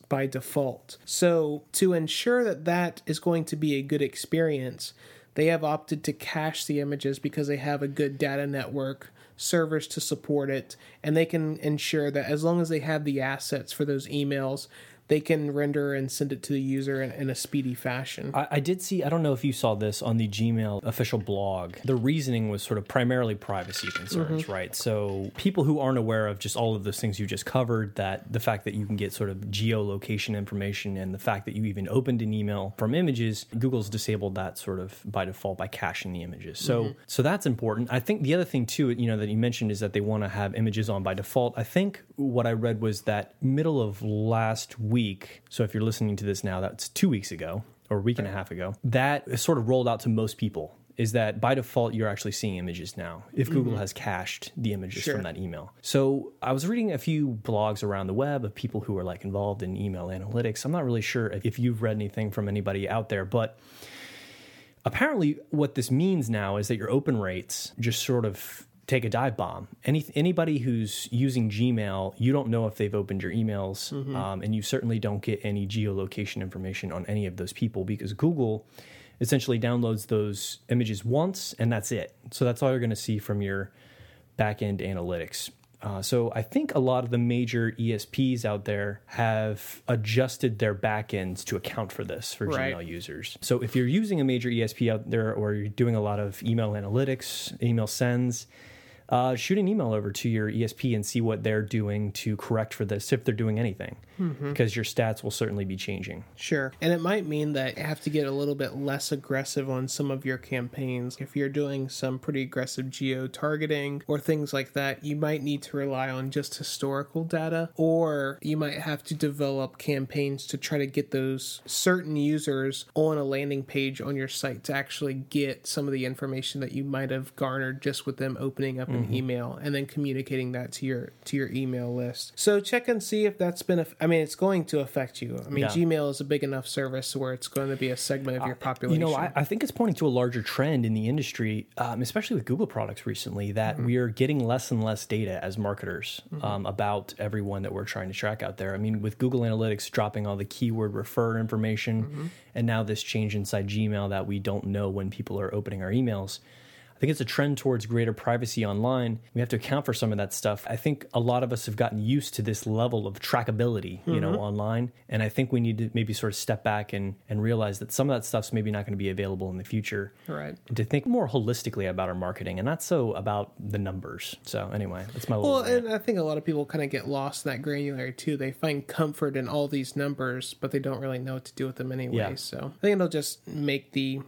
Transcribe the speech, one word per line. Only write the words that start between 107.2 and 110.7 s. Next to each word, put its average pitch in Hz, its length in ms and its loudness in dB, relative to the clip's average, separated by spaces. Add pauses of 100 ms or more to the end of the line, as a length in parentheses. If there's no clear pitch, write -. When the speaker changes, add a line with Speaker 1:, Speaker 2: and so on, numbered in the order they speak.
Speaker 1:
mean 151 280 0
that 131 240 -2
you - 60 -6
have 151 180 -4
to 151 100 -2
get 147 160 2
a 139 40 0
little 143 220 0
bit 139 220 -2
less 139 360 -2
aggressive 139 580 -2
on 131 180 0
some 139 240 -2
of 135 120 -4
your 127 140 0
campaigns. 123 800 -4